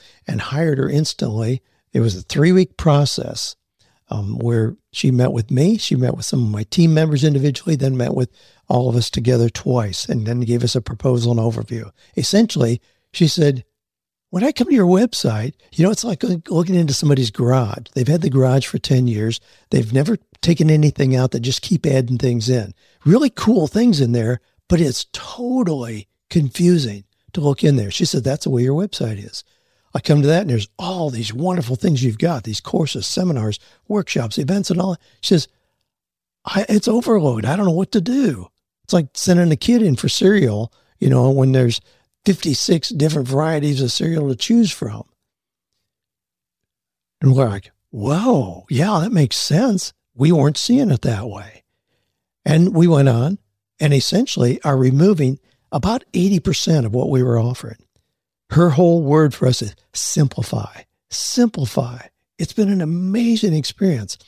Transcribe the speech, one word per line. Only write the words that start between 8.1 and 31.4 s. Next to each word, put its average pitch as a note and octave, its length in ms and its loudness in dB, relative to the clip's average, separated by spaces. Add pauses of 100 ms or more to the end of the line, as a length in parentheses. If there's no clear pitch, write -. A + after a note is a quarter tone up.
with B2+ 160 0 (380)
all B2 200 0
of A#2+ 80 0
us A#2+ 140 0
together A#2 400 2
twice, A2 580 -4
and A2 200 -4
then A#2+ 140 -4
gave A#2+ 220 -2
us B2 120 -2
a B2 60 -2
proposal A#2+ 500 -2
and A2+ 100 0
overview. A2+ 500 -6 (240)
Essentially, D3 680 0 (300)
she - 160 2
said, C#3+ 380 0 (640)
"When F#3 140 -2
I C#4+ 80 2
come A#3+ 160 -2
to E4+ 60 2
your A3 120 4
website, F3 680 0 (180)
you - 120 2
know, F#3+ 80 4
it's G3+ 120 -4
like A3+ 200 -4
looking F3 520 -2
into D#3+ 180 2
somebody's C3+ 380 -2
garage. A#2+ 600 -2
They've B2+ 140 -2
had D#3 140 2
the D#3+ 80 0
garage C3 380 2
for - 100 -8
ten B2+ 300 0
years. A2+ 320 -2 (320)
They've A2+ 220 -2
never D3+ 240 0 (240)
taken D#3+ 280 2
anything D3+ 460 2
out. B2+ 160 0
They - 80 -4
just B2 220 -4
keep - 240 -2
adding C3 320 0
things A#2+ 320 -2
in. A2 240 -2 (320)
Really B3 240 4
cool G#3+ 380 0
things G#3+ 320 2
in A#2+ 140 2
there, A#2+ 260 -2 (280)
but F3 120 2
it's D3 340 -2
totally E3 920 -4 (220)
confusing D3 760 0 (300)
to F3 80 -4
look C#3+ 220 0
in D3 120 4
there." G#2 160 -2
She - 140 -2
said, C3 180 -2
"That's C3 220 -4
the - 60 -2
way B2 120 0
your C#3 160 0
website A2+ 440 -6
is. - 200 -16 (520)
I C3 40 -2
come D3 220 2
to C#3 60 4
that E3 140 4
and F#3 100 -4
there's A2 260 -2
all F3 320 -6
these A#2 240 -8
wonderful C#3+ 420 -4